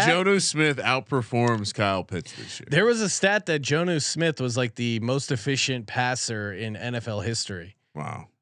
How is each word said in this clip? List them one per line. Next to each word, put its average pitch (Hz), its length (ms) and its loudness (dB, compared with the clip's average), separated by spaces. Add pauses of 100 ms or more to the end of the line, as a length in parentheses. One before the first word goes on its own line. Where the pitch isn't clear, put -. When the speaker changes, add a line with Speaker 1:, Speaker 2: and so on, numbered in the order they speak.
Speaker 1:
stat 208 60 6
Speaker 2:
Jonnu 185 340 4
Smith 151 360 2
outperforms 120 960 2
Kyle 95 300 2
Pitts 87 300 -8
this - 260 -12
year. - 100 -16
Speaker 1:
There 175 160 4
was 233 160 2
a 202 80 0
stat 202 380 2
that 156 160 0
Jonnu 156 380 2
Smith 160 380 0
was, 123 160 -2
like, 127 200 0
the 117 240 0
most 131 320 0
efficient 127 560 -2
passer 120 640 -2
in 107 240 -6
N 120 180 -6
F 113 120 -6
L 104 140 -4
history. 98 540 -6 (200)
Speaker 2:
Wow. 76 320 -10 (140)